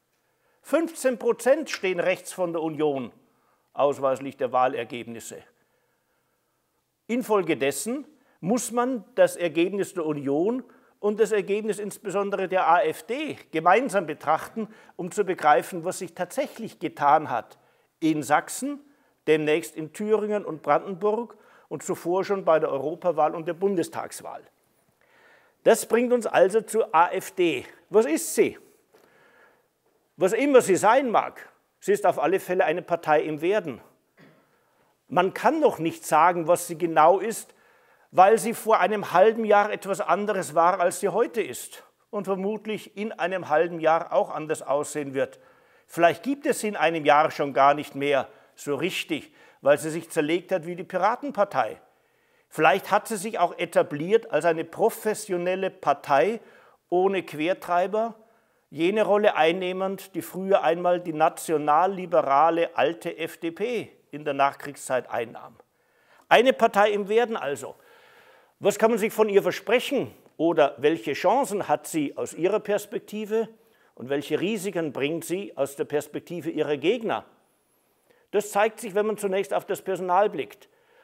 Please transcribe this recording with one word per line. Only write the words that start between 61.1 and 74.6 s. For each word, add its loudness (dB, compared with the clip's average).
nationalliberale 2
alte -2
F -8
D -8
P -6
in -14
der -2
Nachkriegszeit -2
einnahm. -8
Eine 6
Partei 4
im -2
Werden 0
also. -8
Was 0
kann 4
man 0
sich -2
von 2
ihr 4
versprechen -2
oder 2
welche 0
Chancen 0
hat -2
sie -4
aus -8
Ihrer 0
Perspektive -6
und -16
welche -2
Risiken -4